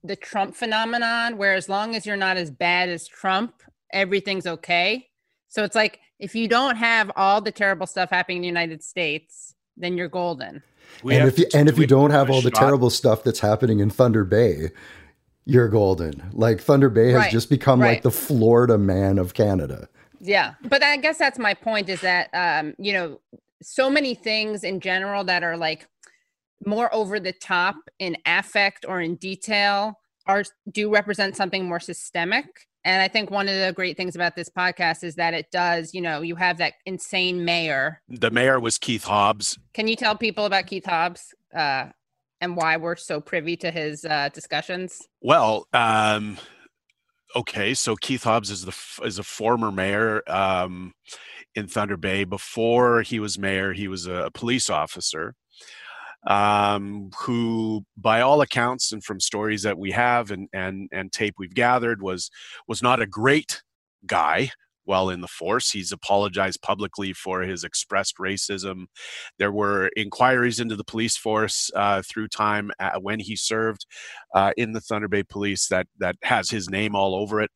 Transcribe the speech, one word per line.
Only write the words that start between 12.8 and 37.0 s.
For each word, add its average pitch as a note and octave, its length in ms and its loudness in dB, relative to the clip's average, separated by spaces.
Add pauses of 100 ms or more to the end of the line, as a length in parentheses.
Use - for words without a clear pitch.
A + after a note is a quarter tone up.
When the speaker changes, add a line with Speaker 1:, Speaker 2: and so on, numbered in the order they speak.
Speaker 3:
stuff - 320 4
that's - 180 0
happening G#2+ 380 4
in G#2 120 4
Thunder A2+ 340 4
Bay, F#2 460 2 (800)
you're B2 200 8
golden. F2 640 2
Like, A2 280 4
Thunder C3+ 300 6
Bay A2+ 220 6
has B2+ 80 8
Speaker 1:
Right, F#2+ 100 4
Speaker 3:
just A2+ 180 0
become, C3+ 300 6
like, B2 100 8
Speaker 1:
right. A#2 140 2
Speaker 3:
the B2 80 4
Florida A#2 680 4
man G2 380 2
of F#2 180 0
Canada. F#2 540 0 (300)
Speaker 1:
Yeah. F#3 360 0 (100)
But C#4 180 2
I D4 140 4
guess D4+ 220 -2
that's C#4 200 0
my G#3 160 0
point, G#3 340 -2
is F#3 120 -6
that, F3+ 340 0
um, D#3+ 460 0
you G3+ 120 -2
know, F3 280 -4 (420)
so C4+ 260 0
many C#4 280 2
things G#3+ 480 -4
in F#3+ 160 -4
general F#3+ 420 -2
that F3+ 220 0
are, E3+ 120 -2
like, D#3+ 300 -4 (800)
more A3 260 0
over G#3 280 -2
the F#3 120 -6
top F3+ 440 0 (240)
in F3 160 -4 (100)
affect G3 640 0
or F3+ 120 -4
in E3+ 140 -2
detail G3+ 880 -2 (260)
are, G3 160 2 (300)
do G#3 200 0
represent G3+ 440 0
something F#3+ 320 -2
more F3 100 -4
systemic. F3+ 680 -4 (380)
And F#3 160 2
I F#3+ 60 2
think G#3 240 -2
one G3 180 -2
of G3 60 -2
the F#3+ 180 0
great F3+ 240 -4
things F3+ 200 -6
about F3 180 -2
this F3 140 -10
podcast F3+ 560 -2
is D#3+ 100 -10
that E3 180 0
it D#3 200 -6
does, E3+ 420 -2
you F#3 60 -6
know, D#3+ 220 -4
you E3+ 120 -6
have F3 240 0
that E3 160 -2 (120)
insane F3+ 580 -4